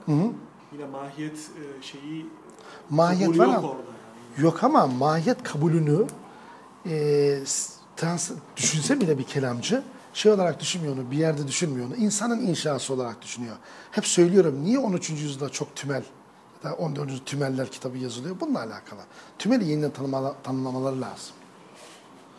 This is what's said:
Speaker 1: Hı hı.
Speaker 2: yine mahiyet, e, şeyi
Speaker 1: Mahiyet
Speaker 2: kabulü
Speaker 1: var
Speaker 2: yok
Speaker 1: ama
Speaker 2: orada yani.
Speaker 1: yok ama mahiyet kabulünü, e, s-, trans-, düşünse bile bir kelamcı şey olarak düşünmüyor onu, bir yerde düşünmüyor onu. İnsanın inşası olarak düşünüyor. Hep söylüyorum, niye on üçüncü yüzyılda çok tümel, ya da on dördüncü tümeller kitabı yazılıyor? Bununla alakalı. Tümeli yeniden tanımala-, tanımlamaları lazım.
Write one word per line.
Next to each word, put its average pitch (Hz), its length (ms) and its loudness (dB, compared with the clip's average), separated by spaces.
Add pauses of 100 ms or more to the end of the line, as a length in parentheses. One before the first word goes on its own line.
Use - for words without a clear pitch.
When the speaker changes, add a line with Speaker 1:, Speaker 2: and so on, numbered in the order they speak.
Speaker 1:
Hı 160 60 2
hı. 175 180 4 (420)
Speaker 2:
yine 143 140 -12
mahiyet, 143 500 -10
e, 139 460 -16
şeyi 156 440 -12 (640)
Speaker 1:
Mahiyet 175 360 4
Speaker 2:
kabulü 165 120 4
Speaker 1:
var 233 80 8
Speaker 2:
yok 262 120 6
Speaker 1:
ama 160 100 -2
Speaker 2:
orada 131 140 -8 (540)
yani. 139 80 4
Speaker 1:
yok 165 200 4
ama 254 220 6
mahiyet 156 560 2
kabulünü, 156 640 2 (800)
e, 170 40 -4 (560)
s-, - 260 -4 (240)
trans-, 165 360 -2 (240)
düşünse 156 440 2
bile 160 180 4
bir 127 60 -4
kelamcı 131 580 -2 (320)
şey 214 180 6
olarak 190 280 2
düşünmüyor 156 340 -4
onu, 127 160 -6
bir 139 60 -2
yerde 151 320 2
düşünmüyor 131 380 -2
onu. 127 100 -8
İnsanın 226 440 0
inşası 147 540 0
olarak 120 280 -4
düşünüyor. 117 340 -10 (340)
Hep - 160 -2
söylüyorum, 170 580 6
niye 240 140 4
on 233 140 0
üçüncü 156 300 -4
yüzyılda 143 260 -6
çok - 280 -8
tümel, 135 260 -4 (640)
ya 147 60 -4
da 165 40 -4
on 156 220 -4
dördüncü 135 280 -6
tümeller 135 460 -2
kitabı 127 280 -10
yazılıyor? 127 420 -8
Bununla 294 180 -2
alakalı. 107 420 -10 (380)
Tümeli 214 300 2
yeniden 151 220 0
tanımala-, 135 520 -4
tanımlamaları 131 580 -4
lazım. 104 340 -10 (1040)